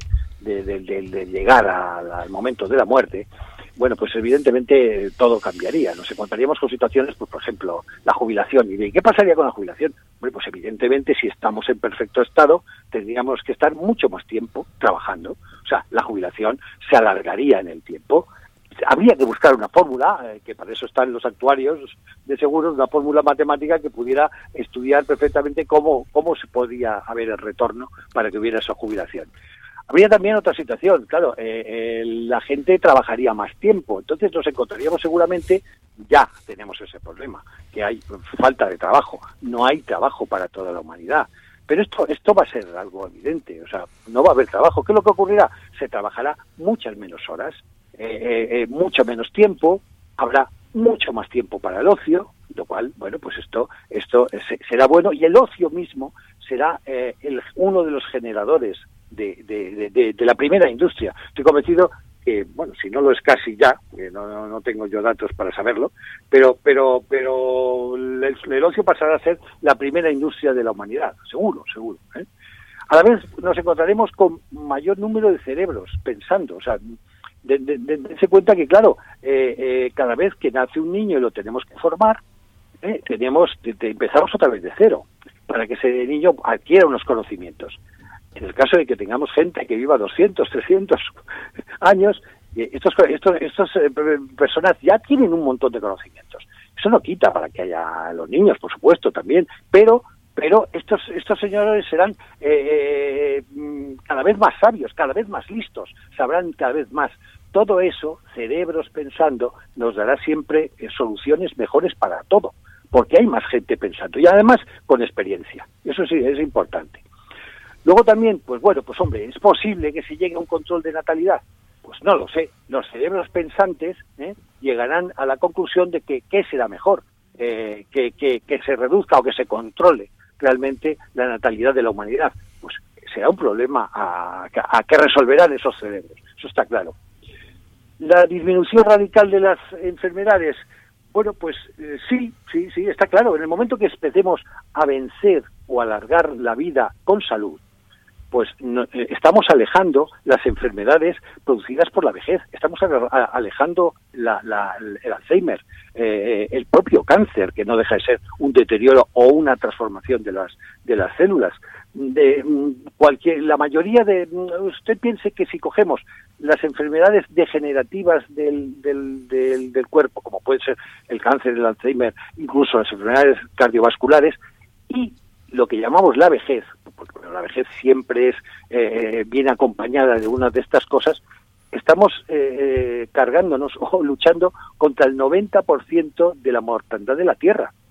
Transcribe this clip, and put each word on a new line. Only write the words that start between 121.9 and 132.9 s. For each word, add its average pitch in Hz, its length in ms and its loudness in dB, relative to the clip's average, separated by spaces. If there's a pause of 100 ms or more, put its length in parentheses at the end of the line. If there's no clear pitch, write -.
no 190 140 2
lo 90 100 -6
sé. 160 240 -6 (180)
Los 127 220 -4
cerebros 175 380 -6
pensantes, 175 680 -4 (220)
¿eh? 180 160 -12 (260)
llegarán 135 560 -2
a 135 80 -6
la 135 120 -2
conclusión 180 560 -2
de 160 80 -6
que 135 280 -8
qué 196 220 0
será 127 160 -4
mejor, 107 380 -2 (340)
eh, 110 540 -8
que, 123 180 -2
que, 131 300 -2
que 143 220 -6
se 139 120 -4
reduzca 139 440 2
o 127 40 6
que 123 100 -2
se 127 140 -6
controle 117 640 0 (260)
realmente 131 640 -2 (160)
la 123 140 -2
natalidad 117 460 -2
de 123 100 0
la 110 60 0
humanidad. 110 420 -4 (280)
Pues - 140 -20 (400)